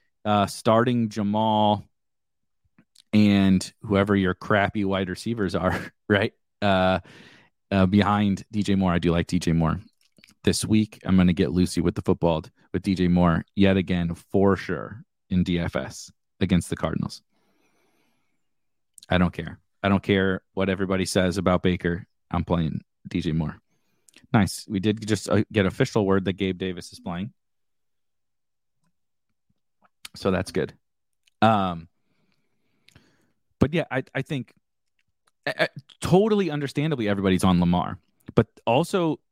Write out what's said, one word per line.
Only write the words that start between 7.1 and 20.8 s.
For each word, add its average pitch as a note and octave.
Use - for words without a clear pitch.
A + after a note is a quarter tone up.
uh, F#2+
behind G2+
D G#2
J G2
Moore. F#2+
I F2
do E2+
like E2+
D F2+
J E2
Moore. E2
This -
week, G#2+
I'm F#2+
gonna F2+
get D#2
Lucy F2+
with E2
the -
football E2+
with F2+
D G2
J F2+
Moore F2
yet F#2+
again F2
for G2
sure E2+
in F#2
D F2
F -
S -
against F2+
the F2
Cardinals. -
I F#2
don't F2
care. -
I G2
don't G2
care F#2+
what F#2+
everybody F#2+